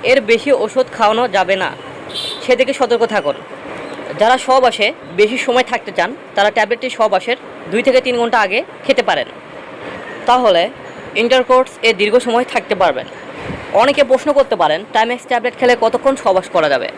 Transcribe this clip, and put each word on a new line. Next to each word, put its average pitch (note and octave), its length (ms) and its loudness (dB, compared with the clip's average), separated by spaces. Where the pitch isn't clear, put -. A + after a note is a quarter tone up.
এর C4+ 80 6
বেশি A#3 200 2
ওষুধ B3+ 220 -2
খাওয়ানো A3 280 2
যাবে F#3+ 260 2
না, E3+ 60 -2
সেদিকে B3+ 360 2
সতর্ক A#3 240 2
থাকুন। D3 220 -2
যারা A#3 160 6
সহবাসে A#3+ 400 4
বেশি G#3+ 280 2
সময় B3+ 240 2
থাকতে A3+ 280 -2
চান, F3+ 120 0
তারা G3+ 220 4
ট্যাবলেটটি A3+ 340 0
সহবাসের A3 460 0
দুই A3 160 -2
থেকে B3+ 200 6
তিন B3 140 0
ঘন্টা A#3 240 2
আগে G3 140 -2
খেতে A#3 240 2
পারেন, D3 200 0
তাহলে A#3 340 4
ইন্টারকোর্স B3+ 480 2
এ - 20 6
দীর্ঘ G#3 140 2
সময় A#3+ 260 0
থাকতে G#3 280 -2
পারবেন। D3+ 260 0
অনেকে C#4 280 2
প্রশ্ন C4 180 2
করতে B3 180 2
পারেন, D#3+ 240 2
Timex A#3 260 0
ট্যাবলেট A#3+ 300 0
খেলে B3 220 4
কতক্ষণ B3+ 400 2
সহবাস F#3 320 2
করা D#3+ 180 2
যাবে? A#2+ 260 0